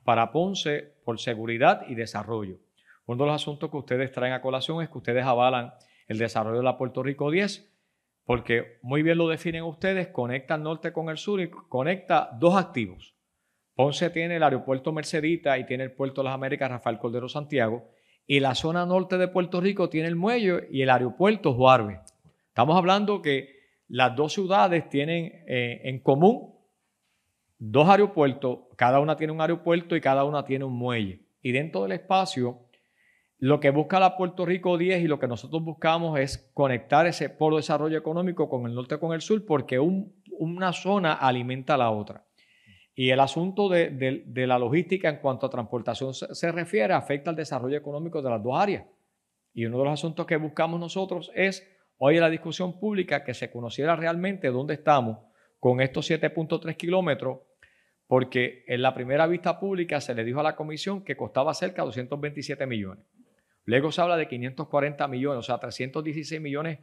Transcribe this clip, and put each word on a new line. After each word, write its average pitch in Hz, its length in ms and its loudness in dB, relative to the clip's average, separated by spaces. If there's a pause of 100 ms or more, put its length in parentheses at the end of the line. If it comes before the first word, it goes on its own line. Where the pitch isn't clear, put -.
para 117 280 4
Ponce 165 640 -2 (100)
por 113 160 -6
seguridad 117 680 2
y 127 60 -8
desarrollo. 107 640 -6 (500)
Uno 120 180 0
de 147 60 2
los 151 100 0
asuntos 147 300 -8
que 151 60 -10
ustedes 127 340 -2
traen 127 220 -2
a 127 100 -6
colación 135 400 -2
es 156 60 -6
que - 100 -14
ustedes 120 260 -2
avalan 123 480 2 (360)
el 110 100 -6
desarrollo 113 400 -2
de 123 60 -2
la 127 140 0
Puerto 127 240 -6
Rico 139 300 -2
diez, 196 400 -4 (520)
porque 120 580 0
muy 139 200 0
bien 165 160 4
lo 165 80 2
definen 165 380 -4
ustedes, 180 440 -4
conecta 127 460 -4
el 151 80 -4
norte 160 300 -6
con 160 160 -6
el 156 80 -6
sur 202 240 -4
y 170 80 -4
conecta 165 880 -2
dos 170 160 6
activos. 120 600 -2 (600)
Ponce 143 360 2
tiene 170 260 -4
el 160 60 2
aeropuerto 135 500 2
Mercedita 151 680 0
y 127 80 -6
tiene 131 180 -6
el 131 80 -12
puerto 135 280 -4
de 135 60 0
las 131 80 -4
Américas 135 360 -4
Rafael 117 280 -4
Cordero 120 300 -6
Santiago, 123 600 -2 (400)
y 139 120 6
la 131 140 2
zona 175 320 -2
norte 185 320 0
de 180 100 2
Puerto 180 320 0
Rico 190 280 0
tiene 160 200 -2
el 170 80 -2
muelle 202 540 0
y 135 120 0
el 131 80 4
aeropuerto 131 640 4
Juárez. 117 460 6 (480)
Estamos 143 280 4
hablando 190 460 2
que 139 280 -2 (380)
las 123 280 2
dos 147 160 0
ciudades 190 560 2
tienen, 160 580 -4
eh, 123 380 -4
en 131 160 -6
común 175 540 6 (1040)
dos 120 300 4
aeropuertos, 151 720 4 (160)
cada 127 240 4
una 151 180 2
tiene 156 160 -4
un 160 80 -6
aeropuerto 170 540 0
y 160 60 0
cada 139 240 2
una 143 200 -2
tiene 135 200 -4
un 131 100 -6
muelle. 117 460 -4 (200)
Y 127 120 -4
dentro 156 300 -2
del 196 100 -4
espacio, 170 720 -2 (760)
lo 143 220 4
que 147 100 4
busca 151 300 2
la 185 160 2
Puerto 185 280 -4
Rico 180 320 0
diez 175 280 0
y - 20 0
lo 147 140 0
que 127 80 -2
nosotros 139 340 -6
buscamos 160 560 -2
es - 340 -4
conectar 143 540 2
ese 156 240 -2
polo 156 260 2
de 156 40 2
desarrollo 156 360 -2
económico 170 520 -2
con 123 180 -4
el 117 80 -6
norte 123 240 -6
con 165 140 -4
el 165 80 -4
sur, 214 260 0
porque 135 320 0
un, 190 360 0 (260)
una 175 320 -2
zona 180 400 0
alimenta 127 600 0
a 139 40 2
la 117 120 4
otra. 107 340 -6 (760)
Y 127 120 4
el 127 100 4
asunto 185 480 0
de, 170 220 2
de, 131 340 -4
de 127 220 -4
la 127 120 4
logística 165 520 0
en 143 80 -6
cuanto 131 260 -2
a 127 60 -2
transportación 123 640 -6
se, - 200 -12
se 170 160 -2
refiere 175 440 0
afecta 143 340 -2
al 165 80 -4
desarrollo 139 400 -4
económico 147 460 -6
de 131 80 -2
las 110 120 -2
dos 127 160 -2
áreas. 185 280 0 (640)
Y 113 140 -4
uno 117 100 -4
de 131 80 2
los 143 80 0
asuntos 160 320 -6
que 165 140 0
buscamos 165 420 -2
nosotros 175 540 -6
es, 185 360 -2 (280)
hoy 139 160 6
en 165 80 6
la 160 80 6
discusión 165 500 -6
pública, 185 420 -2
que 123 120 -8
se - 160 -8
conociera 135 460 -2
realmente 175 520 -2
dónde 131 240 -2
estamos 123 460 2 (420)
con 123 220 4
estos 135 240 -2
siete 156 240 0
punto 160 280 -4
tres 160 180 -8
kilómetros, 156 640 -2 (680)
porque 127 600 2
en 123 140 -2
la 131 140 2
primera 135 320 2
vista 170 340 -2
pública 175 400 -2
se 127 140 -6
le 113 100 -4
dijo 123 160 -2
a - 20 0
la 151 140 0
comisión 156 480 -8
que 147 140 -8
costaba 131 340 -2
cerca 180 300 -6
de 143 60 -4
doscientos 123 300 -8
veintisiete 143 480 -8
millones. 104 380 -8 (640)
Luego 139 260 4
se 180 80 -2
habla 175 160 4
de 156 120 -2
quinientos 131 400 -8
cuarenta 143 380 0
millones, 135 340 -2
o - 20 -12
sea, 120 160 -4
trescientos 131 440 -8
dieciséis 156 380 -8
millones 147 420 -6